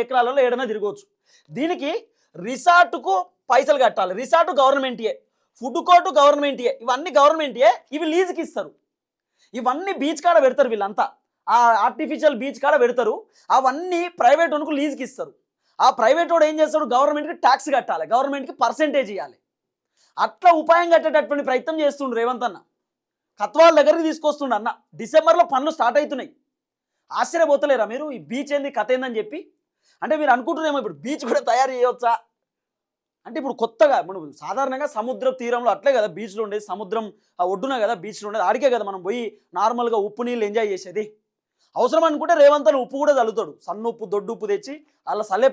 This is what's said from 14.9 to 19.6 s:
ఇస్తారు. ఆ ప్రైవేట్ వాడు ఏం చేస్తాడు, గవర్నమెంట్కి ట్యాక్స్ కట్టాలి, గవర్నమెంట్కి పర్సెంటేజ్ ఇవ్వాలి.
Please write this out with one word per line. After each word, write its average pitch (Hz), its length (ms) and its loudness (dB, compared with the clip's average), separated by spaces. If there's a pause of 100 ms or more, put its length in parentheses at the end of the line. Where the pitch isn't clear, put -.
ఇస్తారు. 151 240 -12 (460)
ఆ 220 120 4 (100)
ప్రైవేట్ 285 340 2
వాడు 330 160 6
ఏం 311 120 -4
చేస్తాడు, 302 320 0
గవర్నమెంట్కి 294 500 0
ట్యాక్స్ 262 320 2
కట్టాలి, 170 280 -4 (100)
గవర్నమెంట్కి 277 400 -2 (100)
పర్సెంటేజ్ 254 520 0
ఇవ్వాలి. 143 200 -12 (880)